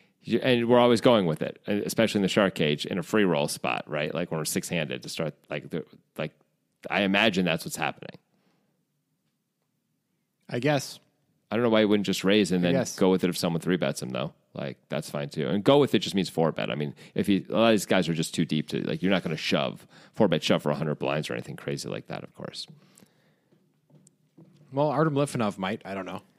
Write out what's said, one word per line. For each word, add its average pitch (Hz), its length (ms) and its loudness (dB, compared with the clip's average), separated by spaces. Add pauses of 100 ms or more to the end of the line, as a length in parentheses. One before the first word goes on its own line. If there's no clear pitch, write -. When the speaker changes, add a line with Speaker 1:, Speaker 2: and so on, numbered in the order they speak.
(420)
Speaker 1:
and 120 260 2
we're 123 120 6
always 120 200 6
going 113 260 6
with 80 160 -2
it, - 240 -8
especially 104 520 0
in 98 40 2
the 92 60 2
shark 98 280 2
cage 76 280 0
in 98 140 -6
a 85 40 -6
free 107 220 0
roll 78 240 2
spot, - 400 -6
right? 76 240 -4
Like, 87 200 -4
when 82 60 -4
we're 78 60 -4
six-handed 76 600 -4
to - 40 -14
start, 80 260 -6 (140)
like, 76 220 -10
the, 87 140 -6 (340)
like, - 140 -6 (580)
I 95 120 0
imagine 98 420 2
that's 82 200 -2
what's - 120 -10
happening. - 420 -8 (2250)
Speaker 2:
I 127 100 -4
guess. 139 400 0 (520)
Speaker 1:
I 107 60 -2
don't 120 60 2
know 120 80 4
why 110 100 6
he 107 60 6
wouldn't 101 200 4
just 95 180 -2
raise 98 280 6
and 90 140 2
Speaker 2:
I 87 60 4
Speaker 1:
then 127 80 2
Speaker 2:
guess. - 160 -6
Speaker 1:
go 95 140 6
with 92 140 4
it 90 60 4
if 87 80 -4
someone 82 220 -2
three 87 160 0
bets 71 260 -2
him, 64 80 -8
though. 64 220 -6 (220)
Like, 69 220 -10 (120)
that's 71 220 -6
fine 71 200 -6
too. 69 180 -4
And 95 160 -2
go 139 140 8
with 135 160 2
it 110 60 4
just 85 140 -8
means 92 140 0
four 80 240 0
bet. 52 180 -4
I 60 60 -4
mean, 73 180 -4 (200)
if 98 120 -2
he, 95 220 2
a - 40 -8
lot 110 160 4
of 113 40 6
these 101 140 2
guys 95 220 2
are 82 60 0
just 80 200 -4
too 85 100 2
deep 78 240 -2
to, - 180 -4
like, 78 160 -4
you're 95 80 0
not 95 140 0
gonna 80 120 -4
shove, 65 500 -4 (280)
four 107 140 4
bet 80 160 0
shove 87 180 2
for 73 80 0
a 73 60 2
hundred 73 240 -2
blinds 73 280 -2
or - 40 -6
anything 62 240 -10
crazy - 320 -8
like 50 180 -8
that, - 160 -12
of - 120 -18
course. - 320 -12 (2000)
Speaker 2:
Well, 143 160 2
Artem 147 260 2
Litvinov 120 440 0
might. 95 260 -4
I 98 100 -10
don't 92 120 -8
know. 92 160 -10 (160)